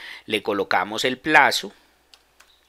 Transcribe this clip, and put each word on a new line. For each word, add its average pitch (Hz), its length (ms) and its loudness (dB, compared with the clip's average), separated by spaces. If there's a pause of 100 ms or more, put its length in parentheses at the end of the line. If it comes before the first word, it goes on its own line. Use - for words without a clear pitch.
(280)
Le 107 160 -2
colocamos 101 640 -2
el 127 120 -2
plazo, 139 560 2 (960)